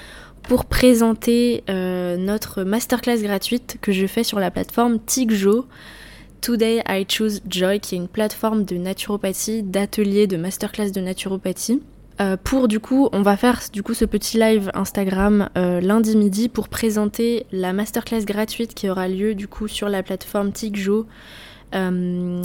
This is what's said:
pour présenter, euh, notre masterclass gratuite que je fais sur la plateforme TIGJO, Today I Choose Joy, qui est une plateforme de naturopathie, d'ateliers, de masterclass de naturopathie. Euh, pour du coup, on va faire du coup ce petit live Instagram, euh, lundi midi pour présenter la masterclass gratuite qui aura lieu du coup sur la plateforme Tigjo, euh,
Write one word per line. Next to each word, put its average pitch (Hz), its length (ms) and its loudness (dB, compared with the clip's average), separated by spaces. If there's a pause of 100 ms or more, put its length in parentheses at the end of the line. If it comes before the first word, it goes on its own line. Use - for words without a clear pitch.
(440)
pour 247 220 2
présenter, 233 1040 4
euh, 180 440 -2
notre 196 460 -4
masterclass 233 600 0
gratuite 202 580 -4
que 208 100 0
je 190 140 2
fais 220 180 0
sur 208 160 -2
la 185 120 0
plateforme 233 480 0
TIGJO, 226 680 2 (760)
Today 226 460 0
I 196 220 -2
Choose 214 400 -2
Joy, 185 300 0
qui - 160 -8
est - 20 -2
une 175 100 -6
plateforme 214 580 0
de 180 120 -4
naturopathie, 202 840 -4
d'ateliers, 202 640 2
de 185 100 -2
masterclass 196 540 -4
de 190 100 -4
naturopathie. 190 800 -4 (400)
Euh, 190 160 2
pour 262 300 2
du 214 120 2
coup, 262 320 2
on 196 120 2
va 202 140 6
faire 247 220 4 (140)
du 196 80 -4
coup 226 140 -4
ce 220 100 2
petit 208 320 -2
live 220 380 4
Instagram, 196 840 2
euh, 180 240 2
lundi 220 340 4
midi 208 320 4
pour 220 220 -6
présenter 220 840 0
la 185 220 -2
masterclass 220 500 -2
gratuite 214 520 -4
qui - 120 -4
aura 185 200 -2
lieu 196 260 0
du 196 140 -8
coup 214 200 -6
sur 208 220 -6
la 190 140 -2
plateforme 202 480 -4
Tigjo, 208 560 -2 (640)
euh, 180 720 -2